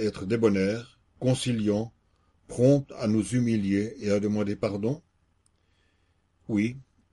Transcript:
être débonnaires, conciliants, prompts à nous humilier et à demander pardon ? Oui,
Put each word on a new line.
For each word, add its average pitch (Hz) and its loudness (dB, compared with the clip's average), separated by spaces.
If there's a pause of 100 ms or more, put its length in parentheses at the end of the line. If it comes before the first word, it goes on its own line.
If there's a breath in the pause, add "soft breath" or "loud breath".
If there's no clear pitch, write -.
être 104 -4
débonnaires, 107 0 (200)
conciliants, 117 0 (560)
prompts 139 2
à 123 -2
nous 107 2
humilier 110 0
et 104 -4
à 101 2
demander 104 -2
pardon ? 110 -4 (1500)
Oui, 113 0 (360)